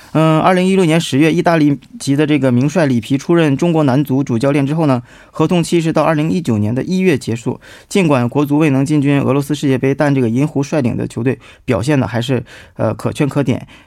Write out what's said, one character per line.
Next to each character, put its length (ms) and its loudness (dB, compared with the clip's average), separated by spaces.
嗯， 280 2
二 140 4
零 120 2
一 80 2
六 100 2
年 160 2
十 180 -2
月， 140 4
意 80 0
大 160 2
利 220 2
籍 160 -2
的 100 2
这 100 2
个 140 2
名 180 2
帅 180 0
里 140 0
皮 160 -2
出 160 -2
任 240 2
中 160 0
国 120 2
男 180 2
足 220 -2
主 120 -2
教 140 0
练 160 0
之 80 -2
后 120 0
呢， 160 0
合 160 -2
同 160 2
期 180 0
是 120 -2
到 100 2
二 140 2
零 140 -2
一 100 -2
九 180 0
年 160 -2
的 80 -2
一 160 -2
月 180 2
结 200 -6
束。 240 -8
尽 200 2
管 200 2
国 160 0
足 140 0
未 120 2
能 140 0
进 160 0
军 200 2
俄 120 0
罗 80 0
斯 140 -4
世 140 -4
界 100 0
杯， 160 0
但 180 0
这 80 0
个 80 0
银 180 -2
狐 160 -4
率 180 -4
领 160 -2
的 100 -4
球 160 -8
队 160 -2
表 160 0
现 180 0
的 80 0
还 140 -4
是， 240 -2
呃， 200 -2
可 180 -6
圈 160 -2
可 140 -2
点， 240 -4